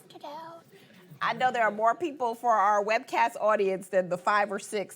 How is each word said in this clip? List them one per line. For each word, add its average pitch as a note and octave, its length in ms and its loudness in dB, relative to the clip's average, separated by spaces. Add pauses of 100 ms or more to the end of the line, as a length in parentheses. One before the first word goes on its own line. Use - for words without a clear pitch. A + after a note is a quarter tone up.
Good F4 160 -20
afternoon. E4 380 -16 (600)
I G#3+ 120 -2
know B3+ 180 2
there A#3+ 120 0
are G#3+ 80 2
more A3 240 2
people B3+ 380 -4
for A#3+ 180 -2
our G#3 320 4
webcast A#3 560 0
audience G3 480 0
than F#3 220 2
the F#3 80 -2
five G#3 340 2
or G3 80 -6
six G3+ 360 -8